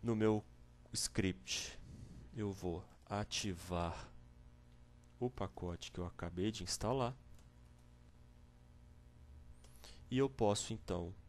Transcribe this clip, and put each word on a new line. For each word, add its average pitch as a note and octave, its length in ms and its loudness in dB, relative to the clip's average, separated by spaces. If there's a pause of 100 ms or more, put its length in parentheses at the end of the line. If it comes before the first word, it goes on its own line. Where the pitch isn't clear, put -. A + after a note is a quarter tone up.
No A#2 140 4
meu G#2+ 280 8 (480)
script - 840 0 (560)
eu G#2 180 0
vou F2+ 320 0 (220)
ativar F2+ 1040 0 (1080)
o B2 100 2
pacote F2+ 640 -4
que - 80 -6
eu F2 60 -2
acabei F2 460 0
de A2 120 -4
instalar. B2 520 2 (3000)
E B2+ 80 4
eu C3+ 120 8
posso G#2+ 440 6
então F2 400 0 (160)